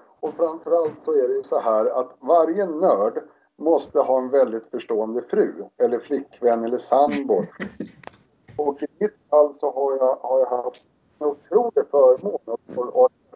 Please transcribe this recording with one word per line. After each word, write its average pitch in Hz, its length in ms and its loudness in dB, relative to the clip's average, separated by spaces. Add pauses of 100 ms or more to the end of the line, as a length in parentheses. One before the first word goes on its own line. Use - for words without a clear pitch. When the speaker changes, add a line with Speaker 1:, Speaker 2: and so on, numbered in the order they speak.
(200)
Speaker 1:
och 151 140 -8
framförallt 160 600 -2 (100)
så 160 80 -4
är 131 160 2
det 135 60 -2
ju 135 80 -4
så 147 160 -2
här 113 420 0
att - 200 -8
varje 165 460 2
nörd 151 560 0 (340)
måste 151 440 0
ha 127 180 2
en 127 120 -4
väldigt 117 400 0
förstående 113 600 -4
fru, 131 340 -2 (140)
eller 120 200 0
flickvän, 120 680 -2
eller 123 140 -4
sambo. 127 680 0 (540)
Speaker 2:
<laughs> - 580 -20
Speaker 1:
Och 143 260 -4
i 151 40 -6 (120)
mitt 208 180 -4 (140)
fall 151 240 4
så 143 180 -4
har 135 240 -2
jag, 131 200 2
har 127 220 -2
jag 127 80 4
haft 123 380 -6 (340)
en 151 80 -4
otrolig 214 640 0
förmån 143 560 4
att, - 320 -10
att, 123 180 -6
att 127 160 4 (240)